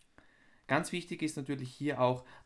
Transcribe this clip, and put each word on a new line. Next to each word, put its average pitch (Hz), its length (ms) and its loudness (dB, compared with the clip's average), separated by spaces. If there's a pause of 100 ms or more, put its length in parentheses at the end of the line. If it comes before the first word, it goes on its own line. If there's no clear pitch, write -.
(680)
Ganz - 260 2
wichtig 170 300 -6
ist 151 160 -2
natürlich 135 340 -6
hier 139 260 -2
auch, 127 280 4 (200)